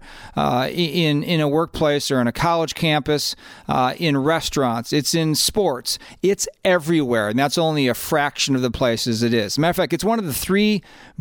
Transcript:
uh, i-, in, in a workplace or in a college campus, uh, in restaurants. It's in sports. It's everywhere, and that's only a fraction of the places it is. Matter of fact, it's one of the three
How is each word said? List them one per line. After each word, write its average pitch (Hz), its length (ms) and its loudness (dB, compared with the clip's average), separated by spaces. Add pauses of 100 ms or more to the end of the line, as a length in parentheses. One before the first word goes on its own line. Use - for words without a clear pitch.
(360)
uh, 135 280 2
i-, 139 40 -2
in, 151 540 0
in 160 180 0
a 147 80 2
workplace 151 600 0
or 131 100 2
in 120 60 2
a 117 60 0
college 165 420 0
campus, 151 600 0 (320)
uh, 135 300 0
in 147 220 0
restaurants. 151 240 2 (500)
It's 143 220 0
in 160 220 0
sports. - 640 -2 (200)
It's 190 280 0 (160)
everywhere, 147 640 2
and 110 100 0
that's 139 180 0
only 156 300 2
a 120 80 2
fraction 143 640 0
of 127 60 0
the 123 100 -2
places 117 500 0
it 117 100 2
is. 107 240 0
Matter 160 140 2
of 170 60 -2
fact, 170 160 0
it's 170 100 -2
one 226 160 0
of 214 60 -4
the 147 80 -4
three 208 500 0 (380)